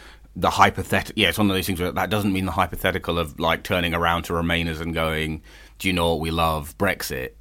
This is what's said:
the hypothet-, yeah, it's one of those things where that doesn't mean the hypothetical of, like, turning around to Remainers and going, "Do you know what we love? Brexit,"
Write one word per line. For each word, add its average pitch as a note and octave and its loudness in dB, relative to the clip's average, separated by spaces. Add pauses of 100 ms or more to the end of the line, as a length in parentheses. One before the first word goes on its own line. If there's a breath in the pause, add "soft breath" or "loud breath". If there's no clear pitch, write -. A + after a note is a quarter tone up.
(380 loud breath)
the F2 4
hypothet-, G2 2
yeah, G#2+ 4
it's - -2
one G#2+ 2
of F#2+ 0
those F#2+ -2
things F2 -2
where F2 -2
that F2+ -2
doesn't G#2 0
mean F#2+ 0
the F2+ -4
hypothetical F2+ -2
of, D#2+ -4
like, E2 0
turning E2+ 0
around E2+ 2
to F2 -4
Remainers E2+ 0
and E2 -4
going, D#2 -2 (380 soft breath)
"Do F#2+ -2
you F2+ 2
know E2+ 4
what D#2 0
we E2 -2
love? D#2+ 0
Brexit," C#2+ -2 (100)